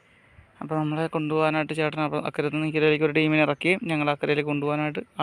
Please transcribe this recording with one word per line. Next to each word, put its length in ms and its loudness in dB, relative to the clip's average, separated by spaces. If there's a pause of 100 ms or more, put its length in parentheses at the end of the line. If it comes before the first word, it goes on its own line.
(600)
അപ്പോൾ 180 -6
നമ്മളെ 240 -2 (100)
കൊണ്ടുപോകാനായിട്ട് 640 0
ചേട്ടൻ 300 -2
അപ്പോൾ 120 -2 (100)
അക്കരത്ത് 260 -2
നിന്ന് 160 -2
ഇക്കരയിലേക്ക് 360 4
ഒരു 100 0
ടീമിനെ 280 4
ഇറക്കി 260 0 (200)
ഞങ്ങൾ 220 0
അക്കരയിലേക്ക് 380 0
കൊണ്ടുപോകാനായിട്ട് 500 -2 (220)